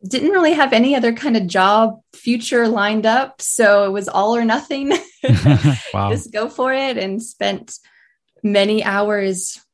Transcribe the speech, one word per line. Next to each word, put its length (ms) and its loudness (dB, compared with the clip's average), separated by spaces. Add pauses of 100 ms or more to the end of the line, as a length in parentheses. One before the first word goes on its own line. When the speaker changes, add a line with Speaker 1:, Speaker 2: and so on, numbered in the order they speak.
Speaker 1:
didn't 240 -2
really 220 2
have 180 2
any 240 4
other 160 0
kind 240 -2
of 120 0
job 520 2 (140)
future 560 -2
lined 360 -2
up. 360 0
So 460 4
it 40 -2
was 160 -6
all 260 0
or 120 0
nothing. 480 -2 (180)
<laughs> 120 -12
Speaker 2:
<laughs> 680 2
Wow. 180 -2
Speaker 1:
Just 200 -6
go 160 -4
for 260 -2
it, 240 -4
and 240 -6
spent 520 -6 (680)
many 440 0
hours 760 -2 (140)